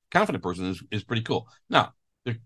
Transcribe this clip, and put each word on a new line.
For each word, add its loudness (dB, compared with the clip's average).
confident 2
person -2
is, -4
is -2
pretty -2
cool. -2
Now, 4
the -2